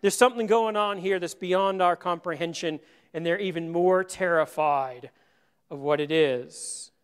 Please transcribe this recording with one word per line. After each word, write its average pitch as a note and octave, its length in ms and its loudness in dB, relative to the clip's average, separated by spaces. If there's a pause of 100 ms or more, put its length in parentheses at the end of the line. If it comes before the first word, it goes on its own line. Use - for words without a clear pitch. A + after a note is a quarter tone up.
There's G3+ 160 0
something A#3+ 320 4
going A3 280 2
on G3+ 220 0
here F#3 220 -2
that's E3+ 120 -6
beyond F#3+ 480 0
our F3 140 4
comprehension, E3+ 840 -6 (340)
and E3 100 -6
they're E3+ 140 0
even E3 320 -4
more F#3 320 4
terrified D3+ 1080 -2 (600)
of D3+ 80 -12
what C#3+ 220 0
it D3 100 -4
is. D3 800 -2 (120)